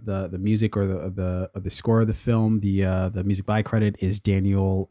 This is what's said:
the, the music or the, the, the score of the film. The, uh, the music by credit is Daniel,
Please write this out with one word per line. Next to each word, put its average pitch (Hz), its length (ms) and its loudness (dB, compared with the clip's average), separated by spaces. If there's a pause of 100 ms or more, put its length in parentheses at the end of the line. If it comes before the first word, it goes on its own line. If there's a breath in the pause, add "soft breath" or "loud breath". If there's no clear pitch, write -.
the, 95 260 -4
the 92 100 -8
music 107 380 0
or 101 100 2
the, 92 240 -4 (440)
the, 101 60 -10
the 92 100 -6
score 113 320 2
of 110 40 2
the 110 80 0
film. 110 460 0
The, 98 240 2
uh, 92 260 0
the 92 140 -4
music 98 220 -2
by 107 160 2
credit 107 400 0
is 98 180 0
Daniel, 95 720 2